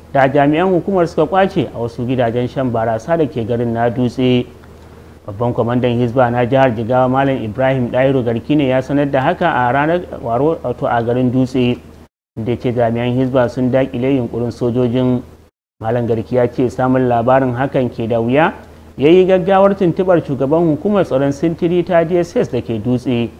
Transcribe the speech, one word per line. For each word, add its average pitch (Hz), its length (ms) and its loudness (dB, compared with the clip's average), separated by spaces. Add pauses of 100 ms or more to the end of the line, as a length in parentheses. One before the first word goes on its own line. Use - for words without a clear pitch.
(120)
da 135 160 4
jami'an 147 400 2
hukumar 185 400 0
suka 165 180 0
kwace 185 480 0
a - 60 -12
wasu 117 260 -6
gidajen 123 440 0
shan 131 220 -2
barasa 113 460 -2
da 160 80 2
ke 113 220 -4
garin 117 240 -2
na 117 180 0
Dutse. 123 560 0 (800)
Babban 113 300 -4
kwamandan 120 420 0
Hisba 120 320 2
na 120 160 0
jihar 131 300 2
Jigawa, 127 340 0
Malam 135 320 0
Ibrahim 123 480 -2
Dairo 135 320 2
Garki, 117 360 -2
ne 143 100 2
ya 131 140 2
sanar 143 280 -2
da 139 120 0
haka 175 260 0
a 123 240 0
ranar 156 300 0 (200)
waro, 139 400 0
wato 127 300 -4
a 117 100 0
garin 123 300 0
Dutse, 123 480 0 (560)
da 117 220 -4
ce 123 180 -4
jami'an 120 400 0
Hisba 127 340 0
sun 127 220 -2
daƙile 135 480 0
yunkurin 117 320 -4
sojojin. 123 720 0 (580)
Malam 117 260 -2
Garki 113 300 -2
ya 123 120 2
ce 127 220 -2
samun 131 380 0
labarin 123 480 2
hakan 131 340 -2
ke 113 200 -6
da 117 100 0
wuya, 135 340 2 (440)
ya 135 100 2
yi 185 180 6
gaggawar 190 520 4
tuntuɓar 175 480 2
shugaban 143 400 0 (100)
hukumar 202 300 0
tsaron 139 260 0
sintiri 165 540 0
ta 170 180 2
D 170 140 0
S 175 180 -2
S 196 140 0
da 123 100 -2
ke 113 240 -4
Dutse 123 460 0 (100)